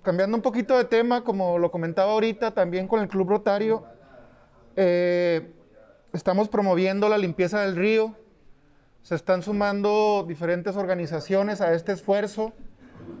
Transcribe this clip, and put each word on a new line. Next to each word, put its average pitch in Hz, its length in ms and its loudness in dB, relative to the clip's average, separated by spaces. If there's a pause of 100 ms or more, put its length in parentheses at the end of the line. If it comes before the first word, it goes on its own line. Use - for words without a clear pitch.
cambiando 196 340 0
un 226 60 -2
poquito 247 340 0
de 247 80 4
tema, 240 400 2
como 190 340 0
lo 170 120 2
comentaba 180 420 0
ahorita, 220 400 0
también 185 340 -2
con 220 140 0
el 196 80 -2
Club 190 200 -2
Rotario, 208 560 0 (920)
eh, 175 760 2 (600)
estamos 190 360 0
promoviendo 196 600 2
la 214 100 4
limpieza 185 440 0
del 196 140 -2
río. 220 380 2 (880)
Se - 120 -6
están 180 280 -2
sumando 208 840 0
diferentes 170 480 -4
organizaciones 190 840 -2
a 170 100 2
este 170 200 -2
esfuerzo. 208 600 -2 (680)